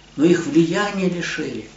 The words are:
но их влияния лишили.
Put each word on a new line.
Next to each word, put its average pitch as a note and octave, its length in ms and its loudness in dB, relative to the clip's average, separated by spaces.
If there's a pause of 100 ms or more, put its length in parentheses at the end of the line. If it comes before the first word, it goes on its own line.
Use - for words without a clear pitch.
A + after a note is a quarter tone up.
(160)
но C#3+ 80 2
их E3+ 220 4
влияния F#3 600 0
лишили. D3 680 -6